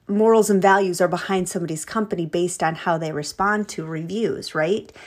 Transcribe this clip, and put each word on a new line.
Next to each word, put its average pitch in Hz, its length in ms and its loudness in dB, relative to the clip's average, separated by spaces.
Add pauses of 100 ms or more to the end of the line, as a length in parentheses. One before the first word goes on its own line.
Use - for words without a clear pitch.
morals 214 440 4
and 196 100 4
values 190 400 4
are 180 60 4
behind 180 420 -2
somebody's 160 340 -6
company 202 420 -4
based 175 360 -2
on 160 140 0
how 165 220 0
they 160 140 -4
respond 196 560 -2
to - 160 -10
reviews, 165 680 -4
right? 165 380 0 (160)